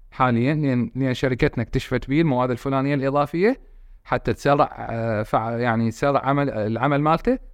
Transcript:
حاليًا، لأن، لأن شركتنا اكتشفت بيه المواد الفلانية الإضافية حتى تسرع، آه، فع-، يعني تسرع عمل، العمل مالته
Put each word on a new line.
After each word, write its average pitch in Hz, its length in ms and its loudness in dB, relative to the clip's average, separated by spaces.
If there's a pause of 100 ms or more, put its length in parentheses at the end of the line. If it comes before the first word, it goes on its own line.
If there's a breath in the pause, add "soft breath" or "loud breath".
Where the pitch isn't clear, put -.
(120)
حاليًا، 127 420 2
لأن، 135 420 0
لأن 131 180 0
شركتنا 127 500 0
اكتشفت - 460 -4
بيه 147 120 2
المواد 127 300 0
الفلانية 135 440 -2
الإضافية 143 640 0 (440)
حتى 127 300 -2
تسرع، 139 560 0
آه، 113 340 -2
فع-، 113 280 -2
يعني 117 400 0
تسرع 143 340 0
عمل، 143 240 0
العمل 113 520 0
مالته 165 380 2 (140)